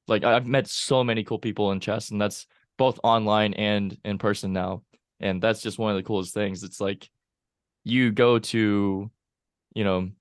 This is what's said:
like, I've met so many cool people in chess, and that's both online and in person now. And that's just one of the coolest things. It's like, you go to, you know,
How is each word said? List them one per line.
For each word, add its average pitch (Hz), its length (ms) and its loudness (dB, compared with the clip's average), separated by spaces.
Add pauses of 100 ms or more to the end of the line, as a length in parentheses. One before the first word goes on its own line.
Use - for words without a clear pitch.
like, - 160 2
I've 120 240 4
met 131 200 0
so - 360 0
many 113 220 0
cool 110 140 -4
people 104 340 -2
in 95 80 -2
chess, - 300 -4
and 104 100 -4
that's 104 260 -2 (300)
both 131 260 2
online 107 520 2
and 104 500 0
in 101 140 -4
person 101 340 -2
now. 92 300 -4 (380)
And 95 200 -2
that's 110 220 0
just 110 160 -6
one 107 140 0
of 98 40 0
the 95 60 -2
coolest 95 320 -4
things. 101 280 -4
It's - 180 -16
like, 101 280 -4 (760)
you 120 280 2
go 120 260 6
to, 104 720 0 (640)
you 110 100 -2
know, 92 260 0 (100)